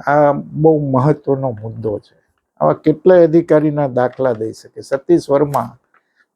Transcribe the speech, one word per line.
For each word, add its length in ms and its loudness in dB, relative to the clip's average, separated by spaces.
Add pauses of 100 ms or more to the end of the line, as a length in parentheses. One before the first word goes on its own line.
આ 240 4
બહુ 600 0
મહત્વનો 600 -2
મુદ્દો 480 -8
છે. 160 -20 (420)
આવા 160 0
કેટલાય 500 2
અધિકારીના 640 2
દાખલા 460 -2
દઈ 180 -8
શકે. 300 -20
સતીશ 480 -2
વર્મા, 480 -2 (580)